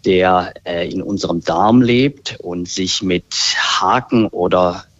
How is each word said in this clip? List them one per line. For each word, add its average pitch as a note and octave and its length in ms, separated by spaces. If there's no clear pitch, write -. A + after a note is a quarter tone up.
der, F#2 480
äh, F2 220
in F2+ 140
unserem F2 420
Darm G#2+ 380
lebt B2 600
und F2+ 260
sich - 340
mit F2+ 320
Haken A2+ 720
oder F2+ 560